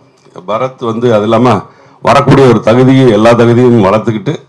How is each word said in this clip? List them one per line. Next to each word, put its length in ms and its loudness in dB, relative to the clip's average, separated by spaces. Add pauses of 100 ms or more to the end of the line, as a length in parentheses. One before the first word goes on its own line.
(460)
பரத் 320 -8
வந்து 360 -4
அது 80 0
இல்லாம 400 0 (400)
வரக்கூடிய 440 2
ஒரு 140 2
தகுதி, 500 2
எல்லா 220 2
தகுதியும் 520 2
வளர்த்துக்கிட்டு 500 -4 (140)